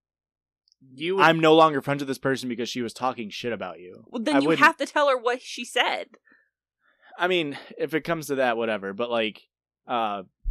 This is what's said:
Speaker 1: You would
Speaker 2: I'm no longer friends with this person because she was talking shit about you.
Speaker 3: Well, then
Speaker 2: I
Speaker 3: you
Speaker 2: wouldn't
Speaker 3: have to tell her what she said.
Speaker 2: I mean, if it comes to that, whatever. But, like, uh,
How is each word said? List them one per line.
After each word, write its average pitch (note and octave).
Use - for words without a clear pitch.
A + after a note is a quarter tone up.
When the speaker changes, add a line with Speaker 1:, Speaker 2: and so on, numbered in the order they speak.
Speaker 1:
You E3+
would F#3+
Speaker 2:
I'm E3
no D#3+
longer D#3
friends C#3+
with C#3
this C3+
person B2+
because A#2
she B2+
was A2+
talking A#2+
shit A#2+
about F#2
you. F#2
Speaker 3:
Well, A#3
then C#4
Speaker 2:
I -
Speaker 3:
you C#4+
Speaker 2:
wouldn't D4+
Speaker 3:
have D#4+
to -
tell D4
her B3+
what A#3+
she -
said. A#3+
Speaker 2:
I F3
mean, E3+
if D3
it D3+
comes E3
to C#3+
that, B2
whatever. G#2+
But, A#2+
like, A2
uh, G#2+